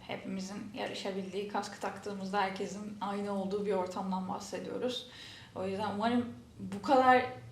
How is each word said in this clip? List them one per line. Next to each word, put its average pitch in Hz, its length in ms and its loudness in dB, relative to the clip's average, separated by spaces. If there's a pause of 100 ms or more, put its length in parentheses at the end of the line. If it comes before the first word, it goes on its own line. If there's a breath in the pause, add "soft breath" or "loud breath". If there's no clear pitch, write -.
hepimizin 190 680 -8
yarışabildiği, 196 720 -4
kaskı 202 320 -4
taktığımızda 196 600 -2
herkesin 196 600 -2
aynı 202 420 -2
olduğu 196 240 0
bir 208 60 2
ortamdan 190 560 0
bahsediyoruz. - 800 -4 (480 loud breath)
O 185 120 -4
yüzden 196 280 -2
umarım 233 400 2 (240)
bu 196 240 -6
kadar 254 440 10 (260)